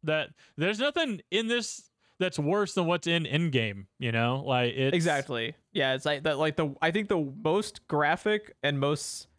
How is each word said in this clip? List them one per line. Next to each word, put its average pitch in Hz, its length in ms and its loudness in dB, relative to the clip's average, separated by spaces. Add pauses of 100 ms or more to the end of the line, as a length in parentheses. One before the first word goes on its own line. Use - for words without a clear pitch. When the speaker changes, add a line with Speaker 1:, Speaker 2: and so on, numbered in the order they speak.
Speaker 1:
that, 156 260 -2 (280)
there's 190 220 0
nothing 277 420 0 (100)
in 220 160 0
this 233 420 -4 (300)
that's 185 200 0
worse 185 340 2
than 180 120 2
what's 170 220 0
in 170 180 2
Endgame, 120 600 0 (140)
you 120 120 -2
know? 120 340 0
Like, 123 300 2
it's 135 200 2
Speaker 2:
Exactly. 135 600 0 (160)
Yeah, 135 220 0
it's 135 120 -4
like 147 180 0
that, 151 140 0
like, 156 200 0
the, 147 240 0
I 160 100 2
think 202 180 0
the 156 220 0 (120)
most 208 440 0
graphic 175 760 0
and 143 160 0
most - 480 -2 (120)